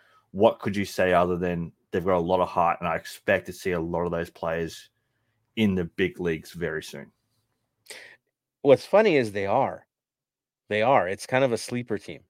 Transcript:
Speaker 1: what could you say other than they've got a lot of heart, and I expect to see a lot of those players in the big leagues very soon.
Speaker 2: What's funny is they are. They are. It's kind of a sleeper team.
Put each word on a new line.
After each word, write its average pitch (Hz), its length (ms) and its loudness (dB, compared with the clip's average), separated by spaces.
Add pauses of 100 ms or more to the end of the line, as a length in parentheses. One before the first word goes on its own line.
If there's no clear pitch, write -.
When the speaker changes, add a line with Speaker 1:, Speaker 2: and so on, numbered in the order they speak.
(320)
Speaker 1:
what 101 260 2
could 101 180 -6
you 101 80 0
say 92 280 2
other 90 240 4
than 87 360 -4 (180)
they've 90 140 -4
got 92 120 2
a 87 40 2
lot 90 200 2
of 87 80 2
heart, 85 320 0
and 87 80 -4
I 82 80 -2
expect - 500 -2
to 92 60 -10
see 92 200 -4
a 85 80 -2
lot 85 240 -2
of 87 60 -2
those 85 200 -4
players 82 580 -6 (680)
in 107 180 2
the 90 100 -2
big 90 340 -4
leagues 82 340 -4
very 80 300 -6
soon. - 300 -16 (1500)
Speaker 2:
What's 135 240 6
funny 196 300 4
is 110 160 0
they 98 140 -4
are. 101 400 -2 (800)
They 107 140 0
are. 113 260 4
It's 98 180 -6
kind 131 180 2
of 120 80 0
a 110 60 -2
sleeper 120 400 -6
team. - 320 -14